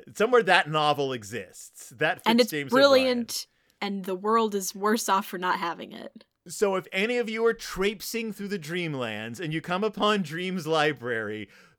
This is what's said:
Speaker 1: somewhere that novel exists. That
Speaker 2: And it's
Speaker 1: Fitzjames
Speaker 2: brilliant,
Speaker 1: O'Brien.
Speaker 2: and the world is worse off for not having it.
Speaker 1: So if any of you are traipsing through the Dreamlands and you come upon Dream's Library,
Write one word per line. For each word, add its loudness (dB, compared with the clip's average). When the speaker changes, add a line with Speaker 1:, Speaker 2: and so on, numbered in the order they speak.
Speaker 1:
somewhere 4
that 4
novel 2
exists. -12
That -2
Speaker 2:
And 6
it's 2
Speaker 1:
Fitzjames -4
Speaker 2:
brilliant, 4
Speaker 1:
O'Brien. -4
Speaker 2:
and -10
the -4
world 2
is -4
worse 2
off 2
for -8
not 0
having -6
it. -16
Speaker 1:
So 0
if -4
any 0
of 0
you -2
are 4
traipsing -4
through -10
the -4
Dreamlands -6
and -6
you -4
come -2
upon 2
Dream's -6
Library, 0